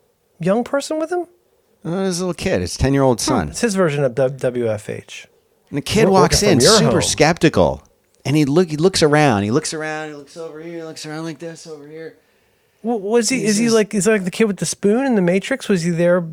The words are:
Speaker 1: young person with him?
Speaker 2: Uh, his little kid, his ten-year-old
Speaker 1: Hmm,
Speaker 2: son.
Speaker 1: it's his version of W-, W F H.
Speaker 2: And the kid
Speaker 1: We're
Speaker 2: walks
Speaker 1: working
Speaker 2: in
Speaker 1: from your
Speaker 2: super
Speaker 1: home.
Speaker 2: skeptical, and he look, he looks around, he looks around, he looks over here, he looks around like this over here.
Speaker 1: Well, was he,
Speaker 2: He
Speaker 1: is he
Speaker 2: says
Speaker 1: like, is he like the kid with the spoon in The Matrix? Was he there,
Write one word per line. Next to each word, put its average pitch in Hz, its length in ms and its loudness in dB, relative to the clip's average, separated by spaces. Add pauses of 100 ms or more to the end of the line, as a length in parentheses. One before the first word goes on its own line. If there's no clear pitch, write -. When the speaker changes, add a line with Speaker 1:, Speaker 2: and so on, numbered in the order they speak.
(400)
Speaker 1:
young 196 240 0
person 277 360 -4
with 320 120 -4
him? 359 160 -4 (580)
Speaker 2:
Uh, 180 200 -4
his 180 140 -2
little 180 160 -4
kid, 147 260 -2
his 90 160 -6
ten-year-old 135 440 2
Speaker 1:
Hmm, - 60 -4
Speaker 2:
son. 82 220 0
Speaker 1:
it's 156 120 -8
his 226 140 0
version 151 280 0
of 120 120 -2
W-, 135 240 -2
W 120 320 -2
F 104 180 -6
H. - 380 -14 (420)
Speaker 2:
And - 80 -6
the 143 40 -4
kid 220 240 2
Speaker 1:
We're 190 60 4
Speaker 2:
walks 185 300 4
Speaker 1:
working 202 80 2
Speaker 2:
in 175 100 6
Speaker 1:
from - 20 4
your 202 180 6
Speaker 2:
super - 220 2
Speaker 1:
home. - 0 -
Speaker 2:
skeptical, 123 840 2 (420)
and 131 120 0
he 151 80 4
look, 160 240 2
he 151 80 -6
looks 180 260 2
around, 143 400 4
he 104 80 0
looks 156 220 -2
around, 156 360 -8
he 151 60 -14
looks 143 220 -20
over 160 240 -12
here, 170 160 -12
he 165 60 -12
looks 160 220 -14
around 156 200 -10
like 160 140 -10
this 165 280 -14
over 147 200 -16
here. 156 300 -16 (680)
Speaker 1:
Well, 233 160 -2
was 214 300 0
he, 262 120 -2
Speaker 2:
He - 40 -2
Speaker 1:
is 208 120 2
he 233 80 2
Speaker 2:
says 226 100 2
Speaker 1:
like, 214 180 0
is 196 120 0
he 220 60 4
like 208 140 0
the 185 60 -4
kid 220 140 0
with 202 120 -2
the - 80 -4
spoon 220 400 0
in 254 100 2
The 202 60 4
Matrix? 190 480 -2
Was 185 140 2
he 175 80 0
there, 175 420 2